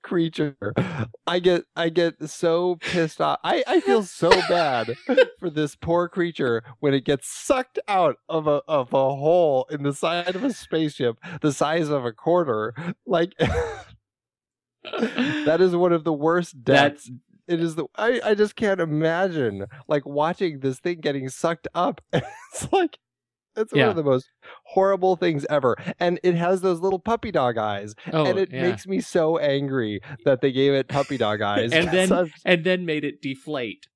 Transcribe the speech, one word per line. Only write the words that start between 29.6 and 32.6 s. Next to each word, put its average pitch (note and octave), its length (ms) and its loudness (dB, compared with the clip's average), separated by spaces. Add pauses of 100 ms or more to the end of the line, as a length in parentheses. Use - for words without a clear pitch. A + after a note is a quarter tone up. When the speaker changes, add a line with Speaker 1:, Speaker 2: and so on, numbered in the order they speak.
Speaker 1:
that C3+ 180 4
they C#3 100 2
gave C3+ 220 2
it C3+ 140 0
puppy C#3+ 280 -2
dog G#2+ 260 0
Speaker 2:
<laughs> G2+ 100 0
Speaker 1:
eyes. A2+ 200 0
Speaker 2:
And E3 180 2
then, F#3 180 2
Speaker 1:
Such F3+ 220 2 (140)
Speaker 2:
and F3 200 2